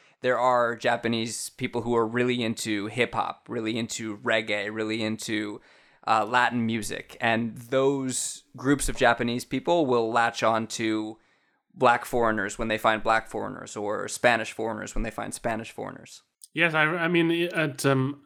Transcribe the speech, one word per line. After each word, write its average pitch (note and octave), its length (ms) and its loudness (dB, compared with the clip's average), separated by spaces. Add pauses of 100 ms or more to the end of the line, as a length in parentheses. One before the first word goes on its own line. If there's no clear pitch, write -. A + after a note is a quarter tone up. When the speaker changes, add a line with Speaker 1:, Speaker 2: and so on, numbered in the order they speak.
(220)
Speaker 1:
there B2+ 160 2
are A#2+ 380 4
Japanese A#2 760 -2
people A#2+ 320 -6
who A#2+ 120 0
are A2+ 120 4
really B2 360 0
into A2 440 -2
hip A#2 280 0
hop, - 320 -4
really A#2 300 -4
into A2 400 -6
reggae, A2 560 0
really A2 280 -2
into, G#2+ 600 -4 (460)
uh, A2 180 4
Latin A#2+ 400 2
music. A2+ 560 -4
And A2+ 360 0
those C3 880 -2 (140)
groups C3+ 320 2
of A#2+ 80 -4
Japanese A#2+ 480 2
people E3 400 2
will A#2 260 2
latch A#2 320 2
on A2 240 2
to A2 500 -2 (560)
black A#2+ 320 4
foreigners A2 540 0
when A2+ 80 -2
they A2 100 0
find A2 260 2
black A2 260 2
foreigners, G#2+ 480 -8
or G#2 300 -4
Spanish A2+ 440 2
foreigners A2 440 -6
when G#2+ 80 0
they A2+ 80 -4
find G#2 220 -8
Spanish A2+ 380 -6
foreigners. - 520 -12 (300)
Speaker 2:
Yes, D#3+ 200 0
I, D#3 100 4
I E3 260 0
mean, E3+ 220 4
i-, E3+ 220 0
at, D3+ 320 -2
um, C3+ 400 2